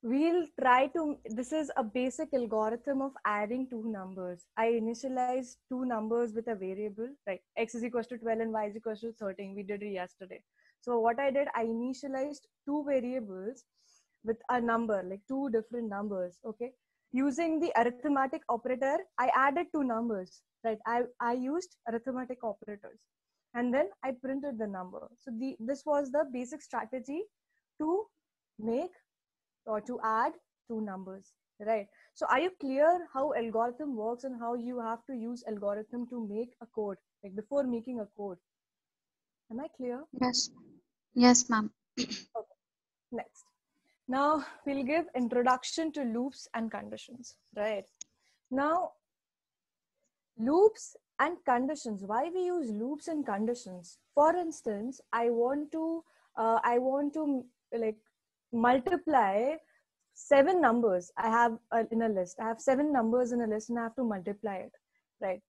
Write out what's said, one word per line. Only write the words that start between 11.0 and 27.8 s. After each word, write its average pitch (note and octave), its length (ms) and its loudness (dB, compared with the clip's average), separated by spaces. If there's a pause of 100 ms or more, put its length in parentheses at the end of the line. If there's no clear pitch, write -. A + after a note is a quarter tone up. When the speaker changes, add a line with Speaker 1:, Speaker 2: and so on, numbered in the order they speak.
Speaker 1:
I C#4 120 2
did, C#4 240 2
I A#3 100 0
initialized C4 760 -4 (240)
two D4 220 -2
variables B3 760 -4 (600)
with A3+ 140 -2 (120)
a B3 120 2
number, A3+ 480 0
like, G3 180 -8
two C4+ 220 -2
different A3+ 400 -2
numbers, G3 560 -4
okay? A#3+ 260 -8 (400)
Using D4 480 2
the D#4 180 0
arithmetic C4+ 720 2
operator, B3+ 480 0 (200)
I B3+ 180 2
added C#4 380 4
two D4+ 100 2
numbers, A3+ 580 -2 (220)
right? A3 220 -2
I, A#3+ 160 2 (180)
I A#3+ 140 0
used C#4 420 -4 (140)
arithmetic B3+ 540 -6
operators G#3 560 -10 (560)
and A#3+ 180 0
then D4+ 140 2 (160)
I C4 80 -2
printed C4+ 480 -6
the A3 80 -2
number. F#3 400 -10 (100)
So - 200 -14
the, C4 220 -4
this C4 260 -4
was C#4+ 260 2
the D4 200 2
basic B3 300 -8
strategy C4 640 -6 (560)
to E4+ 240 0 (560)